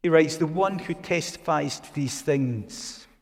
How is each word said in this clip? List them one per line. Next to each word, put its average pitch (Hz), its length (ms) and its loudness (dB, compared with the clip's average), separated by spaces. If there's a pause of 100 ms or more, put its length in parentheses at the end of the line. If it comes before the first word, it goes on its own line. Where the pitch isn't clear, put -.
He 175 60 2
writes, 160 280 6
"The 170 80 4
one 185 340 0
who - 140 -6
testifies 151 840 -2
to - 140 -20
these 139 280 -4
things" 127 840 -2 (140)